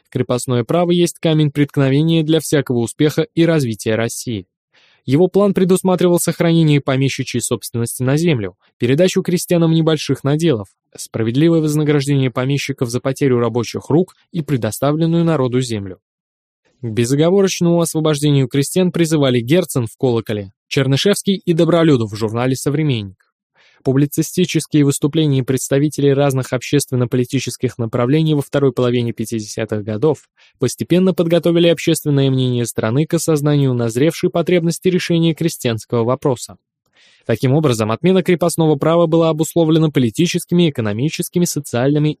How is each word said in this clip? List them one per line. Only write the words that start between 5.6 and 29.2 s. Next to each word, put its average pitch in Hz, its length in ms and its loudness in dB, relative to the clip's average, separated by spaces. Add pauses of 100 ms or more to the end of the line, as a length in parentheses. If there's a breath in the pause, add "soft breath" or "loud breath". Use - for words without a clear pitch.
сохранение 165 600 2
помещичьей 131 600 -2
собственности - 600 -6
на 131 120 2
землю, 139 420 -2 (200)
передачу 170 460 2
крестьянам 170 480 0
небольших 156 520 0
наделов, 143 440 0 (280)
справедливое 143 640 0
вознаграждение 147 680 0
помещиков 131 600 -4
за 120 100 -4
потерю 131 400 0
рабочих 117 500 -4
рук 165 260 0 (160)
и 170 100 -6
предоставленную 151 840 -2
народу 131 380 0
землю. 101 380 -8 (840)
К 120 80 -8
безоговорочному 170 880 0
освобождению 151 720 0
крестьян 180 420 0
призывали 151 480 2
Герцен 135 480 0
в - 100 -18
«Колоколе», 113 540 -2 (160)
Чернышевский 143 760 0
и 175 100 0
Добролюдов 160 580 2
в 107 40 -10
журнале 117 400 -2
«Современник». 135 680 -4 (560 soft breath)
Публицистические 147 1040 0
выступления 143 580 0
представителей 139 680 0
разных 135 400 0
общественно-политических 127 1300 -2
направлений 127 560 0
во 143 80 2
второй 139 320 0
половине 120 400 0
пятидесятых 107 720 -6